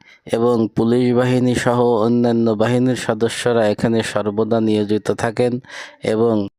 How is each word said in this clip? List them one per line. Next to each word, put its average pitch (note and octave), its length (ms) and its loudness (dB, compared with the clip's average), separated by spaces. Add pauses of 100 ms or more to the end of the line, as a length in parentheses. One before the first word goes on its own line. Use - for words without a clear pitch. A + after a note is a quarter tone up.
(320)
এবং A#2+ 240 2 (180)
পুলিশ A#2+ 400 2
বাহিনী B2+ 400 2
সহ A#2+ 240 0 (240)
অন্যান্য A#2 440 2 (140)
বাহিনীর B2 460 0
সদস্যরা A#2 560 0 (100)
এখানে A2+ 300 0
সর্বদা G#2+ 580 -2
নিয়োজিত G#2+ 460 0 (100)
থাকেন A#2 360 -2 (520)
এবং A2 300 2 (240)